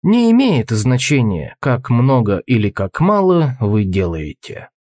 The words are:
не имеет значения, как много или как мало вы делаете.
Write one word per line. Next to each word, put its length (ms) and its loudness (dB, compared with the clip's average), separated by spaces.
не 300 2
имеет 380 2
значения, 880 0
как 300 -2
много 480 2
или 320 0
как 320 -6
мало 580 2
вы 240 0
делаете. 840 -6